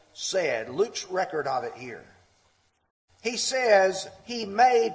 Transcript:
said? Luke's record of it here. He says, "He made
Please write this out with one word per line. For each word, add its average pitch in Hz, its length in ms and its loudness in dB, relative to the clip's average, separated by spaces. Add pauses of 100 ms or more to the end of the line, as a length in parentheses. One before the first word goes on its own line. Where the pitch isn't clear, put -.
(120)
said? 123 580 -2
Luke's 190 360 -2
record 170 420 -2
of 127 160 -2
it 113 120 -8
here. 117 300 -14 (1160)
He 240 140 -4
says, 208 720 2 (160)
"He 233 220 -8
made 226 480 4